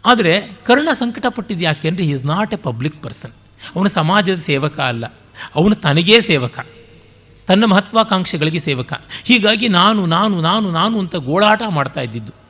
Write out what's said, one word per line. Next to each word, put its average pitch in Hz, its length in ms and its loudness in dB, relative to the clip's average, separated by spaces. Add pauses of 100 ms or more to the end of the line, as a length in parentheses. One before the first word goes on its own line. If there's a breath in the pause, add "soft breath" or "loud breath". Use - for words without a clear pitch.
ಆದರೆ 202 580 2
ಕರ್ಣ 294 300 2
ಸಂಕಟ 240 360 -4
ಪಟ್ಟಿದ್ದು 185 340 -6
ಯಾಕೆ 156 240 -2
ಅಂದರೆ, 175 180 -2
he 143 80 0
is 131 120 -6
not 180 240 -2
a 202 140 -6
public 131 380 -4
person. - 300 -16 (440 loud breath)
ಅವನು 196 140 2
ಸಮಾಜದ 185 460 2
ಸೇವಕ 151 440 -2
ಅಲ್ಲ, 120 260 -2 (500 loud breath)
ಅವನು 202 200 4
ತನಗೇ 175 460 4
ಸೇವಕ, 151 380 -2 (880)
ತನ್ನ 202 180 4
ಮಹತ್ವಾಕಾಂಕ್ಷೆಗಳಿಗೆ 185 960 0
ಸೇವಕ. 131 340 -4 (300 loud breath)
ಹೀಗಾಗಿ 220 440 2
"ನಾನು, 196 380 2
ನಾನು, 175 360 0
ನಾನು, 185 300 0
ನಾನು" 202 280 0
ಅಂತ 185 160 -6
ಗೋಳಾಟ 196 540 0
ಮಾಡ್ತಾ 147 320 -4
ಇದ್ದಿದ್ದು. 110 380 -10 (100)